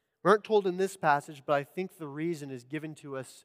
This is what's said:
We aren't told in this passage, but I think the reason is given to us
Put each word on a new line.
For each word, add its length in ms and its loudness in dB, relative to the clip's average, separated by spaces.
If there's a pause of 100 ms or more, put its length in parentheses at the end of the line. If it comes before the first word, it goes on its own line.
(240)
We 80 8
aren't 100 4
told 240 2
in 100 -2
this 200 -2
passage, 500 0
but 60 2
I 100 4
think 340 -8
the 120 -10
reason 420 -4
is 140 -10
given 320 -10
to 200 -12
us 280 -12